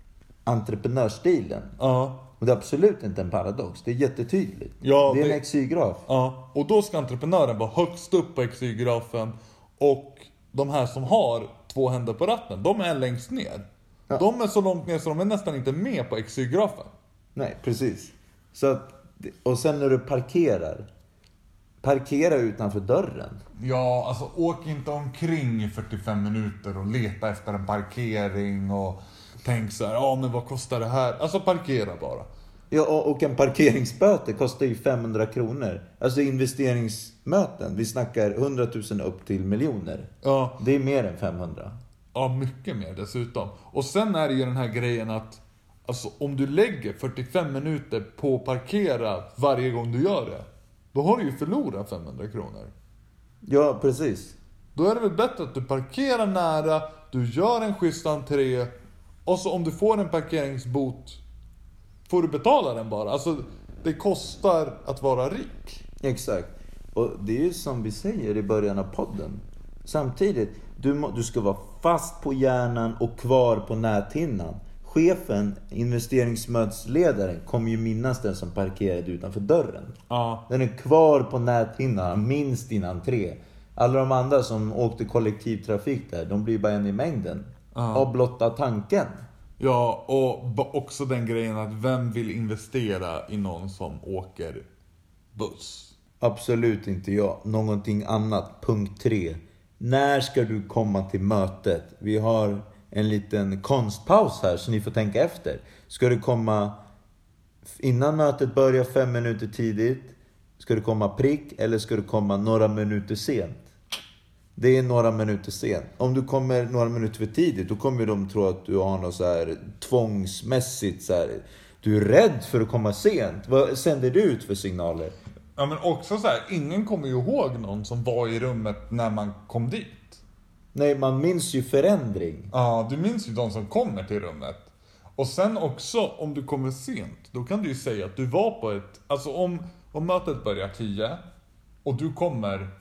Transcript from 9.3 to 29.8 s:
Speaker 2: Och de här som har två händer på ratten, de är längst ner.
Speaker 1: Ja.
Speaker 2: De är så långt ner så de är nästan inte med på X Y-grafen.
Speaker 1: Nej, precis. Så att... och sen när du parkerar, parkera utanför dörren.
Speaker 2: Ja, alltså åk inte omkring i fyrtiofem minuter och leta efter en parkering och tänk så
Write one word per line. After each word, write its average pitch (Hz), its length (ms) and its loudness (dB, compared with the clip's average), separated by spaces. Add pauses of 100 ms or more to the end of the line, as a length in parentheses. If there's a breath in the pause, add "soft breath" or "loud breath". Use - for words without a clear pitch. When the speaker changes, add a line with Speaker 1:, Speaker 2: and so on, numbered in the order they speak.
Speaker 2:
Och 139 380 2 (360)
de 139 180 0
här 139 160 2
som 135 180 -4
har 131 380 4 (300)
två 135 160 2
händer 123 240 -2
på 160 140 -2
ratten, 104 360 -2
de 202 180 2
är 170 140 0
längst 123 360 -4
ner. 240 360 -8 (420)
Speaker 1:
Ja. 139 100 0
Speaker 2:
De 233 220 4
är 226 60 0
så 202 140 2
långt 180 260 0
ner 165 120 0
så 160 100 -6
de 156 120 0
är 190 40 2
nästan 196 320 -2
inte 135 160 -2
med 170 380 -2
på 110 60 -2
X 110 220 -6
Y-grafen. 170 480 0 (480)
Speaker 1:
Nej, - 300 -4
precis. 117 480 -2 (400 soft breath)
Så - 140 0
att... 135 220 2 (540)
och 123 160 2
sen 147 200 2
när 139 120 4
du 127 80 6
parkerar, 123 880 0 (960)
parkera 143 520 2
utanför 104 460 0
dörren. 120 600 0 (220)
Speaker 2:
Ja, 127 460 0
alltså 127 280 -6
åk 170 300 0
inte 147 240 -6
omkring 143 760 -2
i 101 40 -2
fyrtiofem 101 540 -4
minuter 104 560 -4
och 98 80 -4
leta 110 420 -2
efter 104 260 -6
en 98 120 -6
parkering 101 1040 -2
och 98 320 -4 (420 loud breath)
tänk 110 280 -2
så 110 140 -4